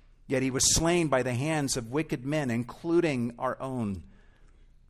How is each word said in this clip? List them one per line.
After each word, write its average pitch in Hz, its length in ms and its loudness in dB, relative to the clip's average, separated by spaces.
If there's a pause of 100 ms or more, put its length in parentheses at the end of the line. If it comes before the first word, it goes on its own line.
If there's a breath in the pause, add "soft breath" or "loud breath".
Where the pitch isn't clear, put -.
(280 soft breath)
yet 131 160 2
he 131 80 2
was - 240 2
slain 165 320 2
by 131 160 2
the 123 100 -2
hands 139 420 -2
of 113 140 -6
wicked 147 340 -2
men, 143 260 0
including 123 840 0
our 131 240 -4
own. 117 440 -4 (840 soft breath)